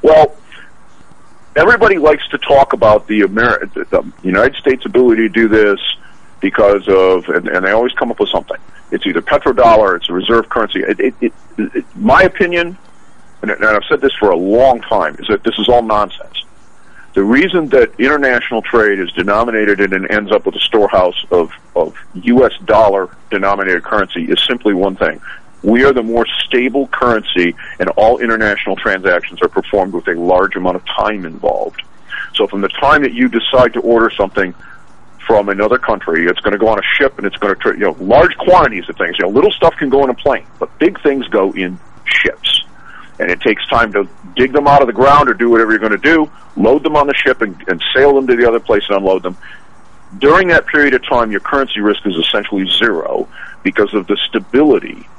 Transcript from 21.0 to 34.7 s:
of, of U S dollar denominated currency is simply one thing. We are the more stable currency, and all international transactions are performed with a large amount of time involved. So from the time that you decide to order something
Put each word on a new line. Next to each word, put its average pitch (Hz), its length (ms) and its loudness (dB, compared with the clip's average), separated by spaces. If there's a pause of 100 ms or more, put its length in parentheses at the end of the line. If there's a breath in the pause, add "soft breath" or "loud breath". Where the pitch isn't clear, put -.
of, 85 180 0 (240)
of 80 220 -2 (180)
U 120 320 2
S 104 60 0 (120)
dollar 101 500 2 (160)
denominated 98 520 -2
currency 95 480 -4
is 90 160 0
simply 107 280 -2
one 95 200 0
thing. 82 260 -4 (420 loud breath)
We 117 220 2
are 139 80 4
the 123 120 0
more 117 200 0 (220)
stable 127 400 -2
currency, 104 680 -2 (260 loud breath)
and 90 100 -2
all 110 280 2
international 107 580 -2
transactions 92 680 -2
are 87 60 2
performed 95 440 -2
with 87 160 -6
a 90 60 -2
large 90 420 0
amount 90 200 -2
of 90 100 -10
time 104 400 -4
involved. - 560 -6 (520 loud breath)
So 107 120 0
from 98 160 -6
the 95 60 -2
time 147 340 2
that 127 100 -2
you 123 160 0
decide 120 460 0
to 123 60 -4
order 117 280 2
something 98 460 -2 (720 loud breath)